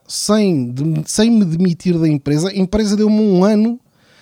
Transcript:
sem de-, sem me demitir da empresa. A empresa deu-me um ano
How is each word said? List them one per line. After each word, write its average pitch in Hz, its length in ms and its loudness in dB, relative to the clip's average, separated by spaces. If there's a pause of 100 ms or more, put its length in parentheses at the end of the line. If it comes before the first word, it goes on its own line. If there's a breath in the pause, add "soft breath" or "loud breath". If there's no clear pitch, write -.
sem 185 640 -2
de-, 156 340 -4
sem 226 240 0
me 214 140 4
demitir 170 540 -2
da 160 100 2
empresa. 151 420 -2
A 196 40 -14
empresa 202 420 0
deu-me 214 220 2
um 196 260 2
ano 220 360 0 (420 soft breath)